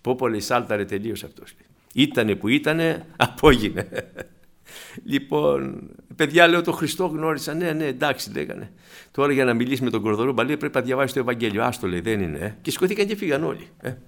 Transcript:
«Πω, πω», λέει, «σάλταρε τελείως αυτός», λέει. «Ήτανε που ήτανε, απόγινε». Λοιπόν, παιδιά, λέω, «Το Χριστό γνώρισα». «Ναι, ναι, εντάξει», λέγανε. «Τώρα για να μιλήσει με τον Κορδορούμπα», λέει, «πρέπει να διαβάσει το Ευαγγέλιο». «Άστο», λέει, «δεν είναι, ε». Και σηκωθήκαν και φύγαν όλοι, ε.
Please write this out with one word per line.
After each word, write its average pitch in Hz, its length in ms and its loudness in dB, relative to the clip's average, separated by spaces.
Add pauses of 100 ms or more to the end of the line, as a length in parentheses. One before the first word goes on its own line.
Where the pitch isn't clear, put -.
«Πω, 127 140 0
πω», 127 140 0
λέει, 110 120 0
«σάλταρε 107 440 0
τελείως 101 400 -6
αυτός», - 340 -20
λέει. - 480 -2
«Ήτανε 117 280 2
που 98 140 -4
ήτανε, 156 580 0 (100)
απόγινε». 113 720 4 (1160)
Λοιπόν, 139 880 0 (260)
παιδιά, 160 300 6
λέω, 170 160 4
«Το 170 100 0
Χριστό 156 340 -2
γνώρισα». 156 480 -4
«Ναι, 170 180 -2
ναι, 156 140 -2
εντάξει», 131 460 -2
λέγανε. - 400 -8 (380)
«Τώρα 143 220 2
για 131 120 4
να 120 100 4
μιλήσει 123 300 0
με 120 60 2
τον 107 120 0
Κορδορούμπα», 113 420 2
λέει, 143 120 -2
«πρέπει 147 200 -4
να 127 60 2
διαβάσει 127 320 0
το 139 60 0
Ευαγγέλιο». 117 420 0
«Άστο», 120 240 -2
λέει, 90 140 -2
«δεν 107 200 0
είναι, 78 180 -4
ε». 104 240 -6
Και - 80 -6
σηκωθήκαν 202 360 0
και 208 100 -4
φύγαν 160 280 -2
όλοι, - 240 -6 (120)
ε. - 120 -8 (140)